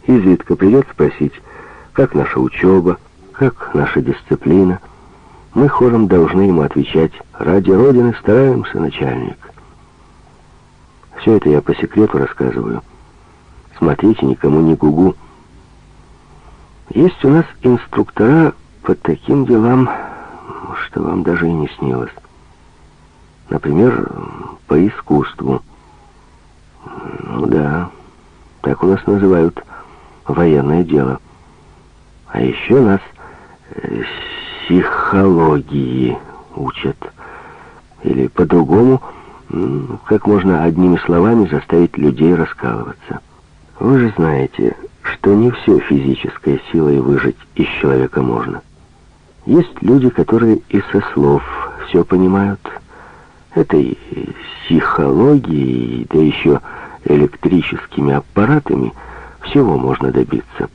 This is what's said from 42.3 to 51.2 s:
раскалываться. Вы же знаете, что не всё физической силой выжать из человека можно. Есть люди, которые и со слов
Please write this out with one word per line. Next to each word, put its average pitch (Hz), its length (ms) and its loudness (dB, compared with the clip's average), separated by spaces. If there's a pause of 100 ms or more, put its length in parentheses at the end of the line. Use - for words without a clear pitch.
раскалываться. - 880 -6 (580)
Вы 135 220 2
же 113 160 2
знаете, 69 580 0 (280)
что - 320 0
не 117 160 4
всё 110 300 2
физической 67 840 -2 (100)
силой 73 280 2
выжать 64 360 0 (180)
из - 140 -2 (120)
человека 65 420 0
можно. 58 400 -4 (840)
Есть - 380 0
люди, 127 260 4
которые 113 600 2
и 104 120 0 (100)
со 101 100 0 (120)
слов 71 300 2 (440)